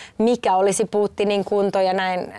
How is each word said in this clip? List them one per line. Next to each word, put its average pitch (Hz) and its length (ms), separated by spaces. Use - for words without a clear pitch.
mikä 226 380
olisi 196 280
Putinin 208 600
kunto 202 360
ja 185 120
näin, 185 460